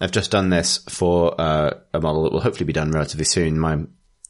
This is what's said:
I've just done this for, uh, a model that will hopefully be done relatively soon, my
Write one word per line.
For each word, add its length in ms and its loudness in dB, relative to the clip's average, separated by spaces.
I've 100 -2
just 220 -2
done 180 2
this 280 2
for, 520 2
uh, 340 0
a 60 0
model 240 0
that 80 0
will 80 0
hopefully 260 -2
be 60 -2
done 180 0
relatively 360 -2
soon, 340 0
my 180 0